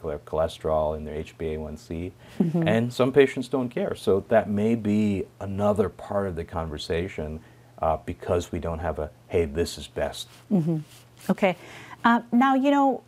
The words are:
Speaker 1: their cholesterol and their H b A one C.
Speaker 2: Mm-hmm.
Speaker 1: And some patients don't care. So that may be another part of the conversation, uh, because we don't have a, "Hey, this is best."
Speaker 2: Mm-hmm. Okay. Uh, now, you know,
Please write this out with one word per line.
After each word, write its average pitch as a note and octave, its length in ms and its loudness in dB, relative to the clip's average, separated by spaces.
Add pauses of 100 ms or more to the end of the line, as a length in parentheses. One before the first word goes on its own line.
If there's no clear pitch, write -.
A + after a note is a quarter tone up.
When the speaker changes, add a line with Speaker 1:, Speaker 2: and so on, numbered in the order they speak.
Speaker 1:
their D2 160 -6
cholesterol D#2 800 -2
and D2+ 100 -10
their D2+ 80 -10
H D#2 240 -10
b D#2+ 160 -6
A D#2 40 -6
one D2+ 180 -10
C. E2+ 360 -8 (300)
Speaker 2:
Mm-hmm. E3 240 0
Speaker 1:
And A#2 260 2
some B2+ 200 2
patients C3+ 340 4
don't B2+ 220 -2
care. F#3 260 -4
So F#2+ 360 2
that G#2 200 4
may G#2+ 240 2
be G#2 520 2 (120)
another G2 500 0
part G2 380 -4
of F2+ 80 -4
the E2 80 -4
conversation, D#2+ 960 -6 (420)
uh, D#2+ 240 2
because F2+ 460 -2
we F2+ 80 -4
don't E2 220 -4
have D#2 180 -4
a, D2+ 120 -6 (180)
"Hey, E2+ 160 2
this D#2 340 -4
is D2+ 80 -14
best." - 400 -6 (240)
Speaker 2:
Mm-hmm. E3 280 2 (520)
Okay. F#3 260 0 (480)
Uh, A#3 160 6 (120)
now, C4 220 6
you C4+ 160 4
know, C#4 380 4